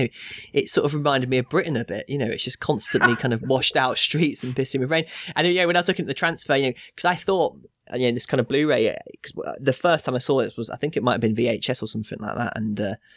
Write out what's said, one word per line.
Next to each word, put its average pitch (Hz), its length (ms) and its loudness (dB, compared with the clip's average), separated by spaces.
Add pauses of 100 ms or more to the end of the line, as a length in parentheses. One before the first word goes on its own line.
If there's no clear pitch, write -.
know, 120 60 2 (440)
it - 160 2
sort - 160 2
of 143 100 0
reminded 139 360 2
me 131 80 4
of 123 100 0
Britain 139 280 0
a 113 100 -2
bit. 95 220 -6
You 143 100 -2
know, 127 80 0
it's - 180 -4
just - 160 -4
constantly - 560 2
kind 123 160 0
of 113 100 0
washed 131 340 2
out 127 200 2
streets 147 480 0
and 127 100 -6
pissing 131 260 0
with 131 100 -2
rain. 160 160 2 (300)
And, 170 120 2
yeah, 180 160 4
when 175 120 4
I 175 40 6
was 175 80 2
looking 180 160 0
at - 40 -4
the 135 60 -6
transfer, 160 420 0
you 139 120 2
know, 127 40 0 (240)
'cause - 100 -6
I 175 80 4
thought, 175 420 0 (320)
and, 123 140 -2
you 123 60 4
know, 120 60 2
this 120 120 -4
kind 131 140 2
of 123 80 -2
Blu-ray, 135 420 4
uh, - 60 -4 (260)
'cause, - 100 -16 (140)
uh, - 140 -4
the 135 120 2
first 165 320 0
time 131 100 -2
I 127 40 -2
saw 135 220 2
it 107 180 -2
was, 117 120 -6
I - 60 -10
think 151 220 -4
it 98 40 -4
might 123 100 0
have 98 100 0
been 110 120 2
V 117 140 2
H 113 220 -2
S 120 120 -2
or 110 40 -4
something - 340 -8
like - 160 -6
that, 120 200 -4
and, 107 240 -2
uh, 104 140 -2 (220)